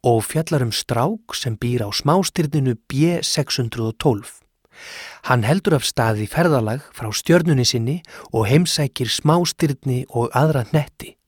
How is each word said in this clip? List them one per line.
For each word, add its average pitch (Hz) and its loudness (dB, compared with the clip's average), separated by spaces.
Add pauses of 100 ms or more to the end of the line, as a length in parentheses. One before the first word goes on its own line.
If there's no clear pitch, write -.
og 113 4
fjallar 156 -2
um 113 -2
strák - -4
sem 113 -6
býr 120 -2
á 101 -6
smástirninu 147 0 (100)
B 165 0
sex - -2
hundrað 113 -2
og - -12
tólf. 110 0 (960)
Hann 123 4
heldur 165 2
af 127 0
stað 110 0
í 104 -8
ferðalag 139 0
frá 107 -8
stjörnunni 160 2
sinni 127 -2 (320)
og 110 0
heimsækir 143 0
smástirni 147 0
og 120 -2
aðra 139 2
hnetti. - -4 (100)